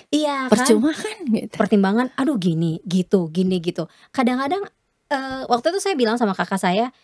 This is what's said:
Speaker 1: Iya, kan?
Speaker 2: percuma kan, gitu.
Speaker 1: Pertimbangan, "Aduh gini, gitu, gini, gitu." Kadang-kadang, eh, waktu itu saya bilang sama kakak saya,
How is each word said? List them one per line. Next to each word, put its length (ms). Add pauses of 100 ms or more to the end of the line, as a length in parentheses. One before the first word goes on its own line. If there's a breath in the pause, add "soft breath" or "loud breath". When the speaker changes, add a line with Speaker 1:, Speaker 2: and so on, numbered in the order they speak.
(100)
Speaker 1:
Iya, 340
kan? 60
Speaker 2:
percuma 420
kan, 240 (100)
gitu. 280
Speaker 1:
Pertimbangan, 600
"Aduh 220
gini, 460
gitu, 460
gini, 300
gitu." 260 (260 soft breath)
Kadang-kadang, 500 (480)
eh, 380
waktu 220
itu 120
saya 140
bilang 220
sama 160
kakak 260
saya, 340 (120 soft breath)